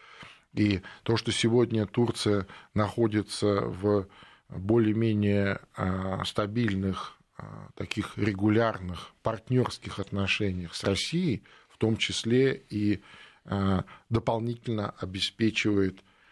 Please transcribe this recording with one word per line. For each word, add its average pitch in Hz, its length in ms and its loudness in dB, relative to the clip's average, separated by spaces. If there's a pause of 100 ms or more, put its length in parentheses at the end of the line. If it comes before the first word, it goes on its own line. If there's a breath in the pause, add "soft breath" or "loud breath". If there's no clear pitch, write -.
(520 loud breath)
И 101 280 2 (220 loud breath)
то, 113 140 2
что - 140 -2
сегодня 113 540 2
Турция 104 640 0 (260 loud breath)
находится 104 880 0
в 101 460 0 (400 loud breath)
более-менее, 104 1120 2 (160)
а, 95 480 -2
стабильных, 101 960 -2 (200)
а, 52 380 -16
таких - 420 -8
регулярных 104 920 0 (120)
партнёрских 113 760 -2
отношениях 98 760 -2
с - 80 -8
Россией, 127 600 0 (260 loud breath)
в - 80 -20
том 113 200 2
числе 127 580 2 (140)
и, 104 320 0 (440 loud breath)
а, 98 380 0 (260 loud breath)
дополнительно 117 840 -2
обеспечивает, 98 1080 0 (320 soft breath)